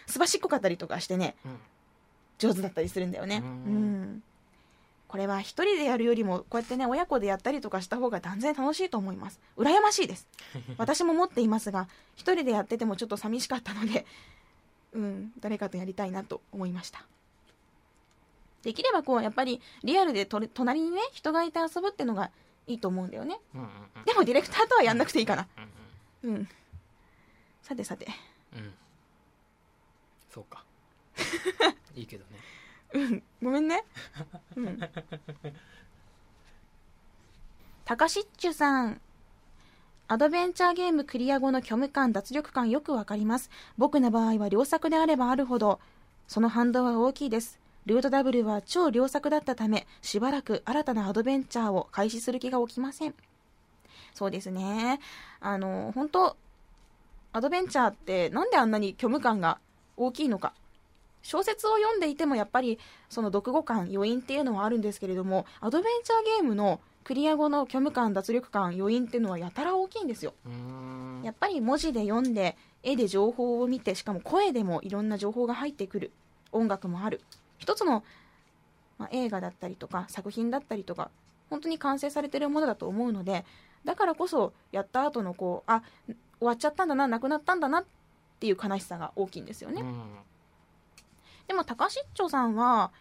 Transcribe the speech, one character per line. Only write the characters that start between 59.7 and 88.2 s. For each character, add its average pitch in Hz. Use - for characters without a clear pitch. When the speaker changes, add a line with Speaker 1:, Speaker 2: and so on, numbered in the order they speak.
Speaker 1:
大 240
き 302
い -
の 208
か。 -
小 330
説 427
を 440
読 427
ん 392
で 320
い 285
て 330
も 277
や 214
っ 208
ぱ 254
り 233
そ -
の 214
読 202
後 302
感、 208
余 196
韻 240
っ -
て 269
い 277
う 294
の 233
は 196
あ 214
る 233
ん -
で 208
す -
け 196
れ 185
ど 185
も、 190
ア 214
ド 311
ベ 440
ン 480
チ -
ャ 453
ー 427
ゲ 359
ー 277
ム 214
の 202
ク -
リ 285
ア 311
後 302
の 285
虚 262
無 285
感、 233
脱 196
力 240
感、 185
余 202
韻 247
っ -
て 240
い 240
う -
の 196
は 175
や 175
た 269
ら 359
大 381
き 440
い 403
ん -
で 233
す 185
よ。 151
Speaker 2:
う -
ー 120
ん。 131
Speaker 1:
や 226
っ -
ぱ 381
り 349
文 247
字 311
で 233
読 208
ん 254
で、 196
絵 277
で 240
情 196
報 240
を 247
見 254
て、 185
し -
か 214
も 180
声 370
で 240
も 175
い 190
ろ 202
ん 214
な 208
情 202
報 240
が 233
入 269
っ -
て 202
く 202
る。 -
音 226
楽 196
も 180
あ 214
る。 -
一 415
つ -
の、 247
ま 214
あ、 -
映 247
画 196
だ 180
っ 180
た 180
り 185
と -
か、 185
作 202
品 233
だ 254
っ 269
た 233
り 202
と 175
か、 -
本 302
当 320
に 330
完 277
成 285
さ 294
れ 285
て 285
る 294
も 294
の 311
だ 226
と 170
思 214
う 233
の 196
で、 180
だ 311
か 403
ら 330
こ 359
そ 262
や 196
っ 196
た 262
後 285
の 180
こ 180
う、 -
あ、 226
終 233
わ 240
っ -
ち 233
ゃ 302
っ 302
た 370
ん -
だ 285
な、 277
な 226
く 262
な 302
っ -
た 359
ん 359
だ 294
な 320
っ -